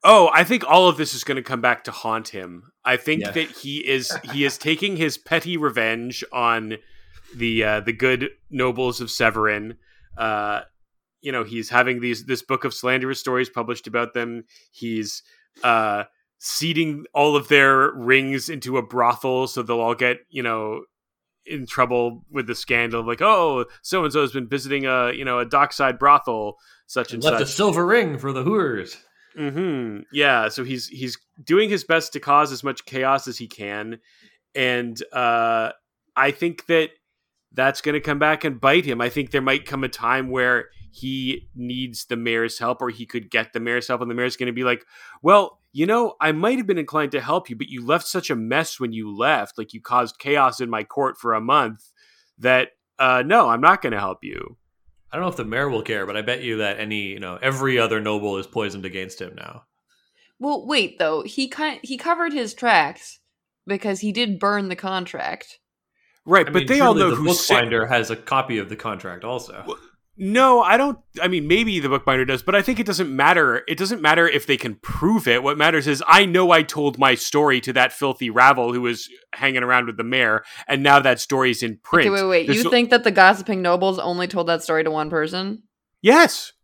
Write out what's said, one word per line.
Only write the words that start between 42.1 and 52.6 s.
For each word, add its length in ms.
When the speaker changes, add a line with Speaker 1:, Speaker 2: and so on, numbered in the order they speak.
Speaker 1:
mayor's 420
help, 200
or 120
he 160
could 240
get 220
the 60
mayor's 280
help, 140
and 100
the 40
mayor's 220
gonna 160
be 100
like, 220
"Well, 320
you 140
know, 340
I 120
might 260
have 80
been 140
inclined 320
to 100
help 260
you, 80
but 140
you 160
left 220
such 240
a 40
mess 440
when 120
you 240
left, 400
like, 160
you 80
caused 380
chaos 420
in 80
my 160
court 320
for 200
a 40
month, 520
that, 320